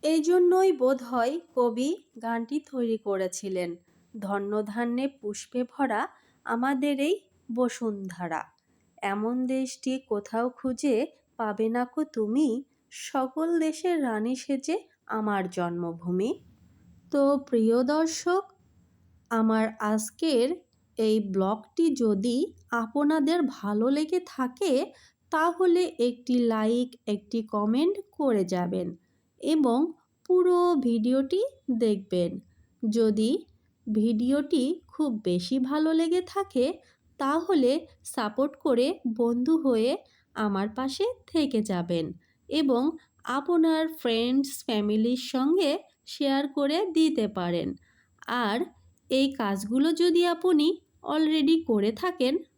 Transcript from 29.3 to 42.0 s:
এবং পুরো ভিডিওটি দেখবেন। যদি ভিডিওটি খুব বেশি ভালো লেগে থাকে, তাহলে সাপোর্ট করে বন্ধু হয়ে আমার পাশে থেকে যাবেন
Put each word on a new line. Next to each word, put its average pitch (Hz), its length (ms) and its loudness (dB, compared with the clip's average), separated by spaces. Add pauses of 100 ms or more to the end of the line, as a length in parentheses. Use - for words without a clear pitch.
এবং 294 520 2 (360)
পুরো 349 480 4
ভিডিওটি 254 680 2 (340)
দেখবেন। 190 640 0 (500)
যদি 220 560 2 (460)
ভিডিওটি 254 960 0
খুব 262 360 -4
বেশি 180 360 -2
ভালো 302 340 0
লেগে 330 280 0
থাকে, 359 580 -4 (380)
তাহলে 302 720 0 (160)
সাপোর্ট 254 520 -2
করে 277 440 0 (180)
বন্ধু 240 400 2
হয়ে 262 400 2 (360)
আমার 202 360 -2
পাশে 269 340 -4 (240)
থেকে 277 340 0
যাবেন 175 500 -2 (360)